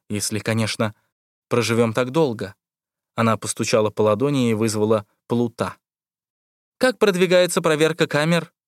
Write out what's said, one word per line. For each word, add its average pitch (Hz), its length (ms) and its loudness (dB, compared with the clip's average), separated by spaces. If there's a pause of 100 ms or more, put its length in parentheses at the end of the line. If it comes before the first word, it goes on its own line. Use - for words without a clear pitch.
если, 104 300 -6
конечно, 110 560 -4 (540)
проживем 117 440 0
так 127 180 -2
долго». 123 440 -2 (640)
Она 113 200 2
постучала 107 540 -2
по 110 120 -2
ладони 120 480 2
и 113 40 0
вызвала 107 520 0 (200)
Плута. 117 500 -4 (1000)
«Как 254 200 0
продвигается 180 640 2
проверка 160 460 0
камер?» 160 460 0 (160)